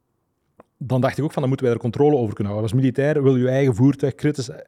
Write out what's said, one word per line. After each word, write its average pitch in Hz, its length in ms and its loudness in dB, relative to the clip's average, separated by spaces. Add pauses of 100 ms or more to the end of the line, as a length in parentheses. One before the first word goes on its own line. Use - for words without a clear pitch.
(760)
dan 127 240 -2
dacht 131 160 0
ik 135 60 -2
ook 160 80 -4
van: - 100 -6
"Dan 131 80 0
moeten 131 180 0
wij 117 80 2
er 113 60 -6
controle 147 340 2
over 113 200 -2
kunnen 101 180 -4
houden." 107 180 -4
Als 131 100 2
militair 139 420 0
wil 135 120 4
je 123 80 0
je 123 60 2
eigen 135 260 2
voertuig 135 400 2
kritisch, 143 340 -4 (180)